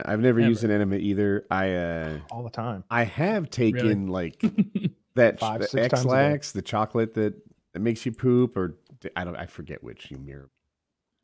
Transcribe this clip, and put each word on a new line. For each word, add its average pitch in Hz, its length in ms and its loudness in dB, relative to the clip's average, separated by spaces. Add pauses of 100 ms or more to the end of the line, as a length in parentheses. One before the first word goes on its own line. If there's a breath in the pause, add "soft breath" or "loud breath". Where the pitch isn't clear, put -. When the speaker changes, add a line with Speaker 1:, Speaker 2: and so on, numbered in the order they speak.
Speaker 1:
I've 107 160 0
never 120 180 6
Speaker 2:
Ever. 113 100 6
Speaker 1:
used 113 140 2
an 107 80 2
enema 101 260 2
either. 101 540 0
I, 95 220 0
uh, 82 460 -4 (120)
Speaker 3:
All 120 120 -10
the 117 60 -10
time. 113 400 -8
Speaker 1:
I 120 140 0
have 165 540 -2
Speaker 2:
Really? 113 160 4
Speaker 1:
taken, 107 340 0
like, 92 320 -6
Speaker 2:
<laughs> - 760 -2
Speaker 1:
that, 117 240 4
Speaker 3:
Five, 110 220 -2
Speaker 1:
the 104 60 0
Speaker 3:
six 120 220 0
times 127 160 2
a - 20 0
day. 127 60 2
Speaker 1:
X-Lax, 143 400 2
the 98 80 -4
chocolate 110 540 -2
that, 107 180 0 (400)
that 87 80 -8
makes 113 240 -2
you 120 80 -4
poop, 123 420 2
or 90 220 -4 (240)
d-, 92 160 -10
I 90 80 -2
don't, 87 100 -8
I 90 120 -10
forget - 360 -14
which - 280 -18
you 69 60 -14
mirror. 67 320 -18 (760)